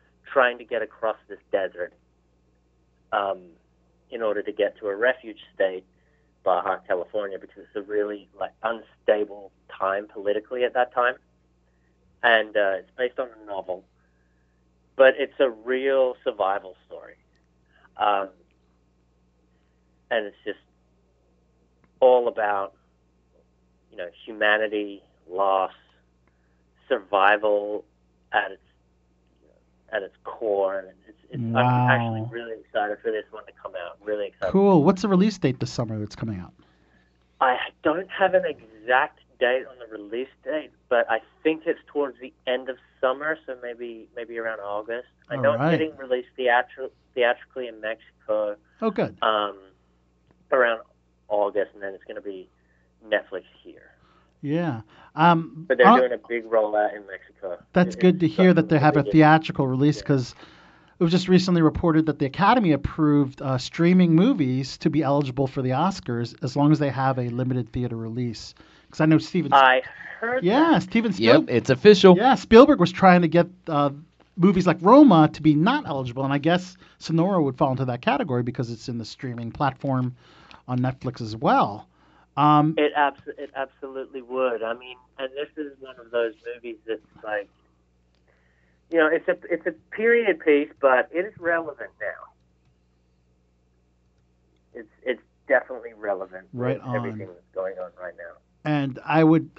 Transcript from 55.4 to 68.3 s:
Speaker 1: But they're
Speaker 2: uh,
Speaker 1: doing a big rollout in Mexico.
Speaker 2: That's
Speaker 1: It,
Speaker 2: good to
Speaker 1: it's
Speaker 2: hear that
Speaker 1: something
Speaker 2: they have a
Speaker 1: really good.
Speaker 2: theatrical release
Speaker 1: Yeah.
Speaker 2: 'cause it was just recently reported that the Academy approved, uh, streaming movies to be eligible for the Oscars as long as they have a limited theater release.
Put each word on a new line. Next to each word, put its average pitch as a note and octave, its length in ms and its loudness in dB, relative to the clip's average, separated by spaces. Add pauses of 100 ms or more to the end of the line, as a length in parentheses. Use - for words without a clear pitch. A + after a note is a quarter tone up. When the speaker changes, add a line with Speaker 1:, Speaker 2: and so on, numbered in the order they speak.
Speaker 1:
But B2 120 2
they're B2+ 80 6
Speaker 2:
uh, G#3 100 8
Speaker 1:
doing B2 160 0
a G#2+ 60 -6 (100)
big A#2 200 -6
rollout G#2+ 460 0
in G#2 120 -16
Mexico. F#2 500 -14 (160)
Speaker 2:
That's F3+ 220 0
Speaker 1:
It, - 60 -12
Speaker 2:
good F3+ 180 4
to D#3+ 80 0
Speaker 1:
it's - 80 -8
Speaker 2:
hear F3+ 180 6
that E3+ 100 2
Speaker 1:
something D#3+ 140 0
Speaker 2:
they - 20 0
have D3+ 160 2
a D3+ 40 2
Speaker 1:
really C#3 80 0
good. - 60 -4
Speaker 2:
theatrical D#3 540 4
release C#3+ 300 0
Speaker 1:
Yeah. - 60 -10
Speaker 2:
'cause C3 320 -2 (640)
it F3+ 40 -2
was E3 80 0
just F3+ 160 0
recently F3+ 340 4
reported D#3 440 2
that D3+ 140 -4
the D3 60 -2
Academy G3 460 2
approved, C#3+ 720 0
uh, C3 160 -2
streaming E3+ 580 4
movies D3 640 0
to E3 100 0
be D3+ 140 0
eligible C3+ 440 -2
for C3+ 140 -8
the B2+ 100 -2
Oscars C3 720 -4
as B2+ 120 -6
long C#3+ 160 4
as C#3+ 80 4
they C#3+ 100 0
have C3 300 -2
a A#2+ 100 -4
limited B2 440 -4
theater A#2+ 240 -6
release. A2+ 560 -8 (380)